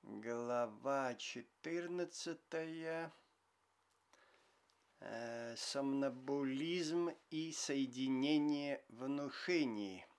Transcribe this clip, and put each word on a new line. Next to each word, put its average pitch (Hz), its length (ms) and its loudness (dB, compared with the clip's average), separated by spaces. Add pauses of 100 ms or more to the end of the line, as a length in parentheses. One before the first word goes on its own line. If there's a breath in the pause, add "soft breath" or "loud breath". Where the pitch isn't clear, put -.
Глава 120 1120 0
четырнадцатая. 165 2000 -4 (1900 soft breath)
Э, 117 560 -6
сомнамбулизм 139 1500 0 (220)
и 160 220 -2
соединение 139 1400 2
внушений. 131 1160 0 (140)